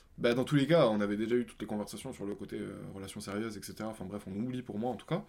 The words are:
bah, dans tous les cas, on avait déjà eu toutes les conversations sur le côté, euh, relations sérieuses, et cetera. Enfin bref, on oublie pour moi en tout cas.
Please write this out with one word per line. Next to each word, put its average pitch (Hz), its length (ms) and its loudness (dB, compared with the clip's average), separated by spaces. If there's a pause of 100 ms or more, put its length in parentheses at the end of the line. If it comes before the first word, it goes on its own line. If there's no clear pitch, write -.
(180)
bah, 120 180 4
dans 127 80 2
tous 147 120 2
les 135 120 6
cas, 156 200 8
on 104 140 4
avait 101 160 2
déjà 113 180 2
eu 123 100 4
toutes - 160 -12
les 110 60 -6
conversations 107 460 -6
sur 101 120 -8
le 101 100 -4
côté, 113 240 -8
euh, 101 140 -6 (200)
relations 98 280 -10
sérieuses, 104 360 -4
et 95 60 -10
cetera. 107 260 -6
Enfin 107 160 -8
bref, 101 220 -6
on 95 120 -4
oublie 127 220 -2
pour 104 160 -8
moi 120 140 0
en 110 40 -4
tout 101 100 -12
cas. 180 240 -4